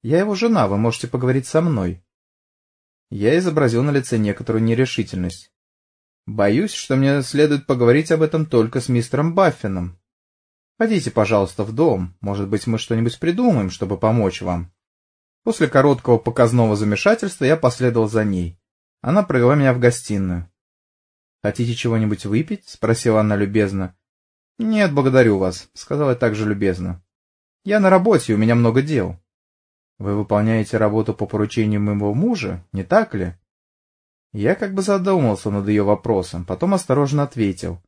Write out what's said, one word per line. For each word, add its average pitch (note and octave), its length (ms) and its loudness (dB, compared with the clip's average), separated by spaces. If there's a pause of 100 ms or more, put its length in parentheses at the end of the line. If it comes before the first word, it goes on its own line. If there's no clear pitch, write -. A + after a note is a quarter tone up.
Я C#3+ 180 0
его G#3 140 -2
жена, G3 340 2
вы G2+ 100 0
можете A#2 300 -2
поговорить B2+ 380 -2
со D#3+ 140 0
мной». G2+ 420 -2 (1080)
Я A2 280 0
изобразил D3 440 0
на D3 80 0
лице B2+ 280 -2
некоторую A2 440 -2
нерешительность. A2+ 920 -4 (720)
«Боюсь, G#2+ 460 0
что - 220 -4
мне C3+ 280 2
следует D3 440 0
поговорить C3 460 2
об D#3+ 100 2
этом D#3 240 0
только A#2+ 340 0
с - 80 -8
мистером C3+ 460 0
Баффином. G2 640 -2 (800)
Пойдите, G#3+ 340 0
пожалуйста, G#2 540 0
в G#2+ 80 -8
дом. A2 480 0
Может G2+ 280 -6
быть, G#2 200 -4
мы A2+ 100 -2
что-нибудь A2+ 400 -2
придумаем, F3 520 0
чтобы F#2+ 280 -6
помочь A2 440 0
вам». F2 300 -6 (720)
После A3 240 0
короткого C3 520 4
показного A#2 580 2
замешательства C3+ 680 0
я D3+ 100 4
последовал B2 520 0
за A2 160 0
ней. F2+ 360 -4 (400)
Она F3+ 220 0
провела B2+ 340 4
меня C3+ 160 4
в B2 80 0
гостиную. G2 680 0 (960)
«Хотите A#2 320 -2
чего-нибудь A2 520 -2
выпить?» D#3 420 -4
спросила A2+ 520 0
она G#2 140 2
любезно. G2 640 -2 (640)
«Нет, G#3+ 340 0
благодарю C3 460 4
вас», F#2 340 -4
сказала C#3+ 380 -4
я A#2+ 60 0
также A2 280 -2
любезно. F#2 560 -2 (640)
«Я G#3 140 2
на F#3+ 120 4
работе, F#3 440 4
у - 20 2
меня A2+ 200 2
много A#2+ 260 2
дел». A2 340 -4 (840)
«Вы G2+ 180 -4
выполняете G#2+ 640 0
работу G#2+ 360 0
по G#2 120 -6
поручению G#2+ 540 -2
моего G#2 320 -2
мужа, C3 600 -4
не G2 100 -6
так G#3+ 320 0
ли?» F2+ 200 -6 (1000)
Я A2+ 240 0
как G3 180 -8
бы G3 80 -2
задумался F3+ 680 0
над G2+ 180 -4
её G#2 160 2
вопросом, F#2+ 600 -2
потом E3+ 300 -2
осторожно C#3+ 480 0
ответил. F#2+ 640 -4